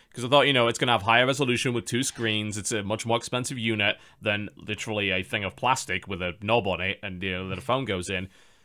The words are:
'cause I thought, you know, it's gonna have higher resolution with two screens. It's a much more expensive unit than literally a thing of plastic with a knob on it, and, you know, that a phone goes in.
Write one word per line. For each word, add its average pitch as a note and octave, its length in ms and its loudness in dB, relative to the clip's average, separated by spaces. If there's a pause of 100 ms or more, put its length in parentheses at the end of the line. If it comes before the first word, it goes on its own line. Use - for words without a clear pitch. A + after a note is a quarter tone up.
(120)
'cause B2 100 -8
I B2 60 -4
thought, C3+ 180 6
you C#3+ 60 4
know, A#2+ 160 6
it's A#2 100 -2
gonna B2 140 2
have A2 120 4
higher A#2 220 6
resolution B2+ 460 0
with A#2 140 -4
two A#2+ 160 0
screens. G#2+ 560 -2
It's G2 140 -4
a G#2+ 100 -2
much A2 240 -4
more A2+ 100 2
expensive B2+ 420 -4
unit G#2+ 380 0 (240)
than G#2 340 -2
literally G#2 580 -4
a F#2 100 0
thing G#2 220 -4
of F#2+ 120 -6
plastic B2 500 -2
with F#2 140 -6
a F2+ 220 -4
knob G#2+ 240 2
on F2 160 -2
it, F#2 200 -2
and, F#2 200 -10
you F#2+ 100 -4
know, F#2 160 -6
that F#2 80 -6
a F2+ 60 -10
phone B2+ 240 0
goes F#2 240 -2
in. F#2 180 -4 (360)